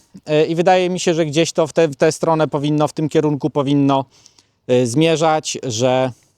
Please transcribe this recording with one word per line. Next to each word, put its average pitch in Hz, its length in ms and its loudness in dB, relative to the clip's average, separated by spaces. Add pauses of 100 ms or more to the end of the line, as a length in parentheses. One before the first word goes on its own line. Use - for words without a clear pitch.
(260)
e, 156 200 2
i 165 100 -4
wydaje 180 340 2
mi 180 100 -4
się, 175 140 0
że 160 120 0
gdzieś 151 260 0
to 160 160 0
w - 60 -14
tę, 165 140 2
w 139 80 -6
tę 160 160 2
stronę 156 360 0
powinno, 151 400 -2
w - 60 -6
tym 156 160 -4
kierunku 151 400 0
powinno, 139 560 0 (640)
e, 127 180 2
zmierzać, 156 760 0
że, 127 480 0 (260)